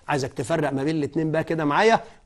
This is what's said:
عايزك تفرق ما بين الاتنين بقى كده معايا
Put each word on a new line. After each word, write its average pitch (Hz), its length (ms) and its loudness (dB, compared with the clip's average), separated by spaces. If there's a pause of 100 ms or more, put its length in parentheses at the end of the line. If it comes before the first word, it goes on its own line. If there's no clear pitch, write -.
عايزك 139 240 -2
تفرق 151 400 -2
ما 135 120 -2
بين 160 120 0
الاتنين 156 360 -2
بقى 160 120 0
كده 160 200 -2
معايا 190 360 4 (260)